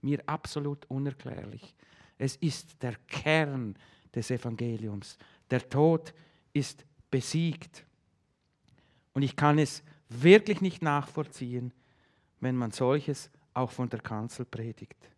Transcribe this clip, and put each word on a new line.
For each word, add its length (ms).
Mir 260
absolut 600
unerklärlich. 840
Es 180
ist 460
der 120
Kern 640
des 160
Evangeliums. 880
Der 180
Tod 460
ist 320
besiegt. 760
Und 80
ich 120
kann 240
es 240
wirklich 500
nicht 220
nachvollziehen, 920
wenn 140
man 160
solches 600
auch 160
von 180
der 120
Kanzel 440
predigt. 720